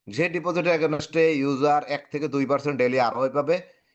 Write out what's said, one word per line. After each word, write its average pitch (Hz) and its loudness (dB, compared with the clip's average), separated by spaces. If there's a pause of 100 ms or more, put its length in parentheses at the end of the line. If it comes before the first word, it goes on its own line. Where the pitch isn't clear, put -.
যে 135 -2
ডিপোজিটের 170 -2
against-এ 160 2
ইউজার 143 2
এক 139 -6
থেকে 147 -4
দুই 139 0
পার্সেন্ট 139 -2
ডেইলি 127 2
আরওআই 123 0
পাবে, 147 0 (340)